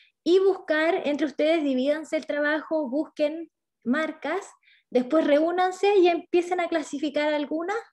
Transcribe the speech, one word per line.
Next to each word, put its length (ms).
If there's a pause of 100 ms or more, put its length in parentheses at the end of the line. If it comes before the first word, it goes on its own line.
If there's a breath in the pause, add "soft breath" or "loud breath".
(240 soft breath)
y 160
buscar 640
entre 220
ustedes, 360
divídanse 540
el 80
trabajo, 640
busquen 600 (320)
marcas, 640 (420 soft breath)
después 360
reúnanse 720
y 100
empiecen 520
a 100
clasificar 640
algunas 440 (160)